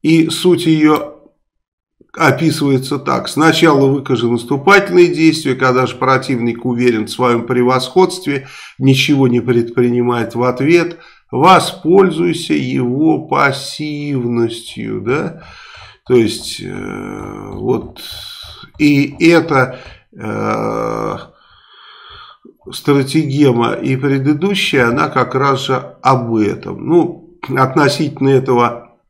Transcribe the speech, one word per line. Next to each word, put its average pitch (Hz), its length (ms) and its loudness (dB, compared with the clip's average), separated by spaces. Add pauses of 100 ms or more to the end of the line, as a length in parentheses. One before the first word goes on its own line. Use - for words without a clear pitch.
И 160 280 2
суть 175 360 0
её 156 520 2 (1000)
описывается 139 800 0
так. 135 300 -4
«Сначала 156 580 2
выкажи 131 420 0
наступательные 175 880 2
действия, 151 420 2
когда 127 300 2
же 107 100 -6
противник 127 680 -2
уверен 120 400 0
в 107 60 -12
своём 120 340 0
превосходстве, 135 1000 0 (320)
ничего 135 480 2
не 120 120 2
предпринимает 120 920 0
в 117 100 -2
ответ, 147 540 0 (320)
воспользуйся 165 1300 2
его 135 720 -2
пассивностью». 135 1700 -4
Да? 139 420 -4 (640)
То 127 80 2
есть, - 440 0
э, 50 960 -12
вот, 107 480 -4 (800)
и 143 400 2
эта, 151 600 2 (380)
э, 110 1000 -6 (1500)
стратегема 135 1000 0
и - 220 -2
предыдущая, 139 960 0
она 151 200 0
как 127 260 -2
раз 135 300 0
же 135 100 0 (260)
об 120 340 0
этом. - 520 -2
Ну, - 520 0 (160)
относительно 135 720 0
этого 123 680 0 (120)